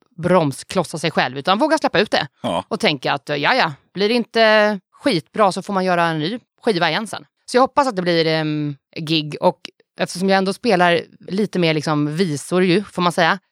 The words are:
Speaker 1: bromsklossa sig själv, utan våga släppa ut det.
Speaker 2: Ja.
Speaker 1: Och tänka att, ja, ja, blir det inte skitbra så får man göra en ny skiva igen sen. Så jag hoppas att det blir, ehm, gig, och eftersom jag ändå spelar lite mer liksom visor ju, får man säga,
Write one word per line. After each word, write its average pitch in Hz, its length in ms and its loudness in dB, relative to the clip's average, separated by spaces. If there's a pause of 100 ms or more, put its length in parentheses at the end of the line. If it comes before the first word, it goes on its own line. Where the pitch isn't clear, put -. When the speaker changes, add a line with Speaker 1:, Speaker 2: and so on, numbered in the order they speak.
(240)
Speaker 1:
bromsklossa 175 760 0
sig 156 140 -4
själv, 139 260 -2
utan 180 220 0
våga 302 180 2
släppa 254 220 0
ut 214 120 0
det. - 160 -2 (160)
Speaker 2:
Ja. 92 240 -2
Speaker 1:
Och 113 120 -6
tänka 147 340 -2
att, 143 160 -8
ja, 147 80 -4 (180)
ja, 151 180 0 (200)
blir 202 160 0
det 240 60 0
inte 214 640 2 (220)
skitbra 196 500 0
så 190 100 -6
får 202 120 -10
man 185 120 0
göra 175 200 2
en 160 140 -2
ny 196 200 -4 (220)
skiva 175 280 0
igen 196 180 -4
sen. - 180 -12 (200)
Så - 120 0
jag 247 40 6
hoppas 269 260 2
att 233 80 -4
det 185 60 -2
blir, 165 260 2
ehm, 151 480 -2 (240)
gig, 151 420 -2
och 175 180 0 (400)
eftersom 185 300 -2
jag 190 80 4
ändå 190 160 0
spelar 175 480 2 (280)
lite 196 300 -2
mer 160 140 2
liksom 147 420 -2
visor 175 480 0
ju, 190 200 2
får - 180 -6
man 175 100 2
säga, 180 280 0 (120)